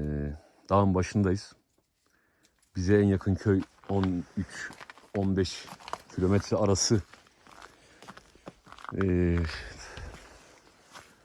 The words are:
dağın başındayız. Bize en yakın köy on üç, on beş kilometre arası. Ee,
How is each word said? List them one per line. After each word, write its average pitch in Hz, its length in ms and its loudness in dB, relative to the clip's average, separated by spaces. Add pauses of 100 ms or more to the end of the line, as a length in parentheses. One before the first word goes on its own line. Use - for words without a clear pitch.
(680)
dağın 98 260 4
başındayız. 92 580 0 (1200)
Bize 95 240 4
en 101 60 6
yakın 98 280 2
köy 95 260 2 (280)
on 95 360 0 (120)
üç, - 340 -8 (460)
on 95 200 0
beş - 300 -4 (480)
kilometre 98 420 0
arası. 98 460 2 (2000)
Ee, 98 40 2 (2250)